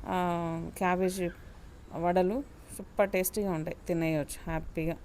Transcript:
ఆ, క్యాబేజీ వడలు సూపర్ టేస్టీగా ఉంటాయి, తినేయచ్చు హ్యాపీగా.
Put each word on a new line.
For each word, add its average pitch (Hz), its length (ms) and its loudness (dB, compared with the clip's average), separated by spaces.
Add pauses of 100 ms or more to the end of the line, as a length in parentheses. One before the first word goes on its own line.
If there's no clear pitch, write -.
ఆ, 170 720 0
క్యాబేజీ 180 520 2 (640)
వడలు 185 500 4 (340)
సూపర్ 196 320 2
టేస్టీగా 196 420 2
ఉంటాయి, 160 260 -2 (100)
తినేయచ్చు 160 600 2
హ్యాపీగా. 160 580 -2